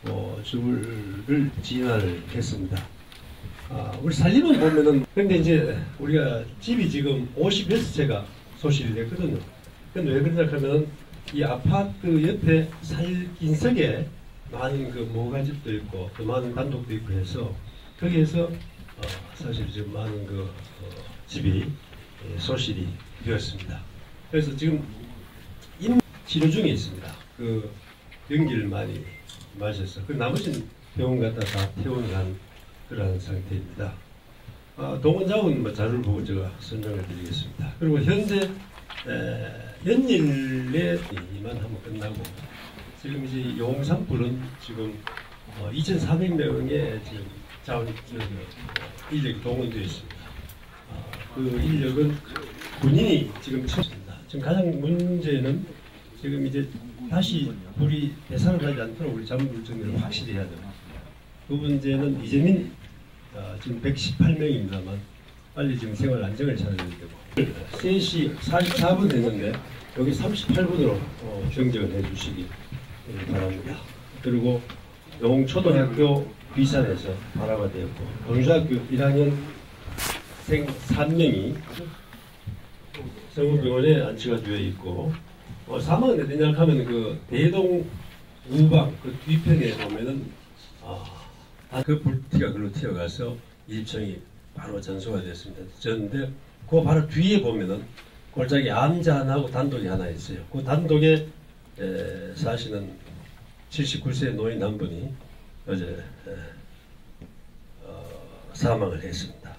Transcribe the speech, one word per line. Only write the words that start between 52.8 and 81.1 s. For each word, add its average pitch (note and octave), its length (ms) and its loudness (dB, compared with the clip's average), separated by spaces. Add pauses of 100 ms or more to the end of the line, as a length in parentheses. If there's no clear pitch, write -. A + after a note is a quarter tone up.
군인이 D#3+ 500 6 (100)
지금 C3 240 -4
채웠습니다. - 480 -4 (140)
지금 C#3 180 -6
가장 E3+ 340 2
문제는 D#3+ 840 2 (560)
지금 C#3 240 -2
이제 C3+ 220 -2 (420)
다시 E3 400 0 (280)
불이 D3 360 2 (140)
되살아나지 C#3+ 540 2
않도록 A#2 340 -4
우리 A2 100 -6
잔불 A#2+ 380 -2
정리를 A2 380 -4
확실히 - 320 -4
해야 G2 100 -2
됩니다. - 260 -10 (800)
그 C#3 60 -2
문제는 C#3 680 2
이재민, D#3 500 4 (600)
아, G2 300 -10
지금 A#2+ 160 -4
백십팔 D#3+ 560 4
명입니다만 G2+ 640 -2 (560)
빨리 C#3 240 0
지금 A2 160 -4
생활 B2+ 260 2
안정을 A#2 360 0
찾아야 G2 180 -2
되고, F2+ 340 -8 (680)
세 F#3 220 2
시 D#3+ 420 2
사십사 F3 560 4
분 G3 100 4
됐는데 A2+ 460 2 (440)
여기 C3 160 2
삼십팔 - 540 2
분으로, A#2+ 320 2 (220)
어, G2+ 320 -4
정정을 A#2+ 400 2
해주시기 - 520 -4 (840)
바랍니다. F#2+ 460 -2 (440)
그리고 A#2+ 400 2 (600)
영초등학교 C#3 1080 6 (240)
비산에서 A2 640 2 (180)
발화가 G#2 380 0
되었고, - 340 -6 (220)
동주학교 B2+ 480 6 (160)
일 B2+ 100 2
학년 C#3+ 360 6 (1080)
생 C#3+ 220 2
삼 D3 480 0